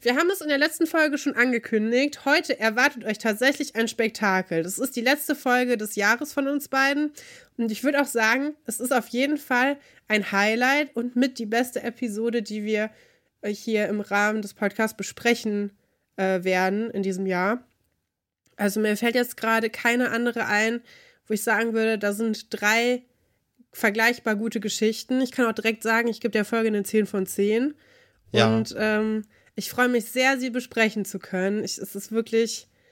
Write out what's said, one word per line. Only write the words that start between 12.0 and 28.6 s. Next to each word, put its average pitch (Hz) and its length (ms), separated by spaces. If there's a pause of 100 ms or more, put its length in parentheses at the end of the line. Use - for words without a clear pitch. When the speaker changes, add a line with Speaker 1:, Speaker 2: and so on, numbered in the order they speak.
Speaker 1:
die 214 220
wir, 214 260 (520)
äh, 208 120
hier 208 340
im 208 120
Rahmen 208 420
des 202 120
Podcasts 220 420
besprechen, 208 760 (460)
äh, 190 280
werden 190 460
in 196 120
diesem 190 220
Jahr. 190 380 (920)
Also 202 240
mir 214 160
fällt 233 200
jetzt 247 200
gerade 226 340
keine 240 420
andere 233 340
ein, 220 340 (480)
wo 220 60
ich 208 100
sagen 226 300
würde, 220 240
da 202 160
sind 214 380
drei 233 500 (680)
vergleichbar 226 640
gute 220 240
Geschichten. 220 600
Ich 254 100
kann 247 140
auch 226 80
direkt 220 300
sagen, 226 240
ich 220 140
gebe 220 100
der 208 140
Folge 226 240
eine 208 140
zehn 214 220
von 190 200
zehn. 220 480 (580)
Speaker 2:
Ja. 220 240
Speaker 1:
Und, 113 220